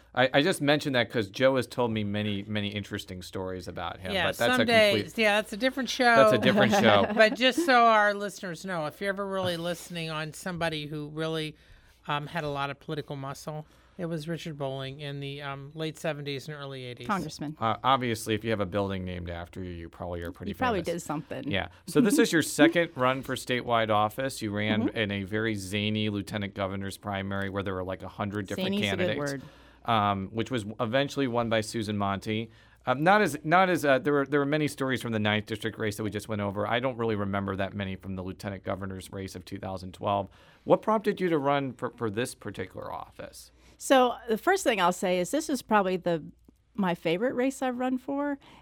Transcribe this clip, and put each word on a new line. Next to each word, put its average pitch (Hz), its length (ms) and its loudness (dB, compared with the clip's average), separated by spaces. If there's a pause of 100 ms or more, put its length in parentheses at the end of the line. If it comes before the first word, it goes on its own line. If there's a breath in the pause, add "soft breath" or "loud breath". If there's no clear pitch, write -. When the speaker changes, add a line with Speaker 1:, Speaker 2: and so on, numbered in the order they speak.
(140)
Speaker 1:
I, 127 200 4
I 143 80 6
just 180 200 2
mentioned 143 320 2
that 117 160 2
'cause 110 180 -2
Joe 131 280 4
has 120 100 0
told 120 240 0
me 107 140 0
many, 101 400 -2
many 104 240 -2
interesting 98 540 -8
stories 92 440 -8
about 87 320 -8
him, 92 140 -6
Speaker 2:
Yeah, 175 140 2
Speaker 1:
but 185 100 -2
that's 202 180 4
a - 20 4
Speaker 2:
someday, 226 340 6 (100)
Speaker 1:
complete 202 180 -6
Speaker 2:
yeah, 208 180 4
that's 214 160 -2
a 220 40 -6
different 254 340 -2
show. - 140 0 (120)
Speaker 1:
That's - 160 8
a - 60 4
different 127 360 4
show. 104 360 8
Speaker 2:
<laughs> 208 40 -4
But 220 200 6
just 254 320 2
so 240 200 8
our 208 280 6
listeners 196 500 -8
know, 175 220 -4
if 147 140 -8
you're 196 100 0
ever 196 160 -4
really 185 300 -2
listening 170 540 -6
on 156 220 -6
somebody 165 540 -4
who 147 220 -8
really, 156 480 -4 (500 soft breath)
um, 147 200 -2
had 156 180 -6
a 151 40 -4
lot 143 200 -4
of 139 100 -8
political 151 380 -8
muscle, 139 500 -10 (300 soft breath)
it 180 80 -6
was 165 240 -6
Richard 160 300 -8
Bowling 135 420 -6
in 143 200 -8
the, 139 200 -8
um, 139 340 -10
late 160 220 -6
seventies 143 520 -6
and 151 80 -10
early 135 280 -10
eighties. 123 220 -10
Speaker 3:
Congressman. 156 520 -6
Speaker 1:
Uh, 113 240 2
obviously, 120 520 2
if 104 100 -2
you 117 60 0
have 104 100 0
a 98 60 0
building 98 400 -2
named 87 240 -8
after 87 340 -10
you, 90 60 -8
you 85 180 -10
probably 87 320 -8
are 82 100 -6
pretty - 200 -10
Speaker 3:
You - 60 -8
probably 233 260 -2
Speaker 1:
famous. 170 200 -6
Speaker 3:
did - 40 -14
something. 147 440 -8
Speaker 1:
Yeah. 92 180 -2 (180 soft breath)
So - 160 4
this 208 160 6
is 233 120 6
your 160 120 4
Speaker 3:
<laughs> - 180 -4
Speaker 1:
second 165 340 6
run 127 280 2
for 131 140 -4
statewide 117 520 0
office. 107 540 0
You 107 80 -4
ran 107 380 0
Speaker 3:
Mm-hmm. - 100 -4
Speaker 1:
in 104 140 0
a 98 100 -2
very 107 320 0
zany 104 560 -2
lieutenant 101 440 -4
governor's 98 440 -4
primary 98 500 -4
where 98 140 -2
there 95 100 -4
were, 92 120 -4
like, 92 180 -6
a 92 60 -10
hundred 101 400 -6
different 95 260 -2
Speaker 3:
Zany's 104 180 0
a - 40 0
good - 100 0
Speaker 1:
candidates, 110 120 -2 (140)
Speaker 3:
word. 135 100 -8 (440 loud breath)
Speaker 1:
um, 101 460 2
which 113 180 -4
was 113 160 -2 (140)
eventually 135 480 0
won 117 200 0
by 110 140 2
Susan 107 340 -4
Monty. 101 540 -2 (360 soft breath)
Um, 127 160 0
not 202 200 8
as, 147 220 0
not 180 260 6
as, 165 120 2
uh, 135 180 6
there 147 120 2
were, 139 140 4
there 143 140 2
were 139 40 2
many 151 240 2
stories 131 320 -2
from 117 120 -4
the 110 60 0
ninth 107 280 2
district 110 320 -6
race 110 180 -2
that 110 60 -6
we 104 80 -2
just 104 180 -6
went 104 140 -2
over. 101 240 -2
I 117 140 0
don't 123 180 -2
really 113 160 0
remember 98 420 -2
that 95 160 -4
many 98 240 -4
from 95 200 -8
the 92 60 -6
lieutenant 92 400 -8
governor's 95 480 -8
race 98 240 -8
of 90 120 -12
two 98 120 -10
thousand 95 360 -8
twelve. 101 340 0 (360 soft breath)
What 175 180 4
prompted 208 380 0
you 185 100 0
to 160 80 4
run 139 360 0
for, - 220 -6
for 113 140 -2
this 117 240 -2
particular - 580 -10
office? - 580 -14 (280 soft breath)
Speaker 3:
So 254 360 4 (140)
the 220 100 0
first 381 260 0
thing 226 180 2
I'll 175 100 6
say 180 260 0
is 175 120 -2
this 311 200 -2
is 262 120 0
probably 185 360 2
the, 170 240 0 (520)
my 180 200 0
favorite 180 400 0
race 262 280 -2
I've 254 160 -2
run 254 200 0
for. 277 400 -4 (240 loud breath)